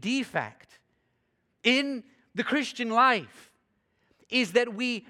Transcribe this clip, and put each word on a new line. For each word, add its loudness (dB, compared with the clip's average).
defect -6
in 2
the -2
Christian -2
life 2
is 0
that 2
we -4